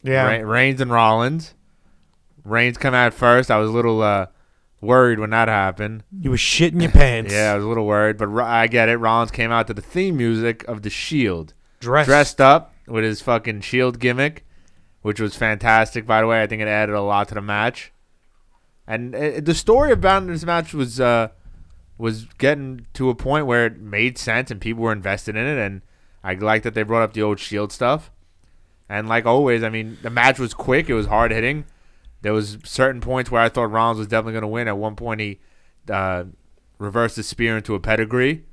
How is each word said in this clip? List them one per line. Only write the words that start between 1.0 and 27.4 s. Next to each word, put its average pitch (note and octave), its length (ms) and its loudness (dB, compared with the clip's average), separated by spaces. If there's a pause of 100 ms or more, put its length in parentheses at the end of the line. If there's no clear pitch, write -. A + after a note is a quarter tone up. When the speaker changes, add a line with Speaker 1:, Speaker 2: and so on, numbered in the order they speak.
Speaker 2:
Reigns A#2 320 0
come C3+ 180 -2
out B2 200 4
first. B2 380 4
I G#2+ 60 4
was G#2+ 120 0
a - 20 -4
little, A2+ 300 0
uh, G2+ 240 0 (540)
worried A#2+ 400 4
when G#2+ 100 -6
that A2+ 160 2
happened. G#2+ 560 -2 (180)
Speaker 1:
You C#3 100 -2
were B2 60 0
shitting E3+ 460 0
your E3 80 0
pants. A#2 420 6
Speaker 2:
Yeah, G#2+ 200 2
I - 20 2
was G2+ 100 -2
a G#2+ 40 -4
little A2+ 180 -2
worried, G#2+ 300 2
but G#2+ 100 -2
Ro-, A2+ 180 -2
I A#2 220 4
get A2+ 220 4
it. A#2 80 2
Rollins A2+ 340 2
came A#2 220 -4
out A2+ 160 0
to A2+ 60 -8
the G2+ 80 -10
theme F3+ 340 -2
music A#2 500 -2
of A2 160 -10
The G#2 80 -8
Shield. F#2+ 640 -4 (240)
Speaker 1:
Dressed. C3 300 2
Speaker 2:
Dressed C#3+ 320 4
up C#3 340 6 (140)
with A2+ 160 -2
his G#2+ 160 -2
fucking A2+ 400 -2
Shield B2+ 400 -2
gimmick, B2+ 440 -2 (580)
which G#2+ 180 -4
was G#2 160 -4
fantastic, A2 680 0
by A2 160 2
the A2 60 2
way. A2+ 160 2
I G#2 60 -2
think A2 140 -8
it G#2+ 60 -4
added G#2 280 0
a G2+ 60 0
lot G2+ 260 0
to G#2+ 60 -12
the G#2 80 -6
match. G#2 500 -4 (960)
And, A#2+ 280 -8
uh, C#3+ 260 -6
the D#3 140 0
story C4 380 4
about F#3+ 340 2
this E3 180 -8
match E3+ 300 -2
was, B2 260 -6
uh, A#2 280 2 (720)
was A2+ 260 -6 (140)
getting C3+ 560 -2
to C3 160 -2
a A#2+ 40 -2
point C#3+ 320 -2
where A#2+ 200 2
it A2+ 120 -6
made G#2+ 400 -4
sense B2 320 -4
and G2+ 100 -10
people A2+ 220 -6
were A2+ 100 0
invested G2+ 440 -6
in A#2+ 100 -4
it, D3 120 -4
and G2 240 -6 (420)
I F#2 100 -4
like G#2+ 300 -2
that A2 100 -6
they A2 80 -2
brought A2+ 200 0
up G#2+ 100 -2
the A2 100 -4
old G#2 160 -2
Shield G#2 320 -6